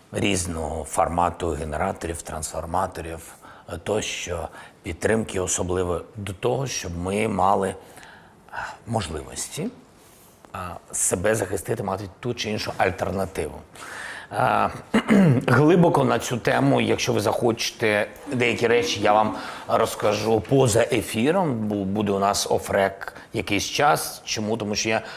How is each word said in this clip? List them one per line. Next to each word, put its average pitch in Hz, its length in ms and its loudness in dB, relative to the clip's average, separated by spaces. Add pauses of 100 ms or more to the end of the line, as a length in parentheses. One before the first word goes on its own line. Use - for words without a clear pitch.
(120)
різного 87 720 -2
формату 85 680 0
генераторів, 82 720 -4
трансформаторів, 82 1120 -6 (380)
е, 87 40 -8
тощо, 87 720 -4 (340)
підтримки, 95 560 -2
особливо 90 600 -2 (140)
до 98 180 -8
того, 127 340 -2
щоб 90 300 -8
ми 98 300 0
мали, 98 420 2
е, 95 60 -6 (1120)
можливості, 85 800 -6 (880)
е, - 20 -10 (340)
себе 104 440 0
захистити, 104 480 -4
мати 95 200 -4 (160)
ту 123 140 -4
чи - 160 -6
іншу 104 280 -4
альтернативу. 92 760 -2 (760)
Е, 107 380 2 (240)
<clears throat> 196 540 6
глибоко 151 560 6
на 120 160 2
цю - 180 -4
тему, 127 440 2
якщо 107 320 0
ви 110 60 2
захочете 107 880 2 (260)
деякі 117 340 2
речі, 117 340 2
я 104 120 6
вам 107 220 4 (320)
розкажу 110 760 2
поза 127 400 4
ефіром, 131 720 0
бу-, 104 300 -2
буде 101 260 0
у 98 80 2
нас 98 320 2
офрек 98 640 0 (180)
якийсь 101 300 0
час. - 640 0
Чому? 110 320 -2
Тому 104 180 -4
що 110 140 -2
я 110 120 2 (160)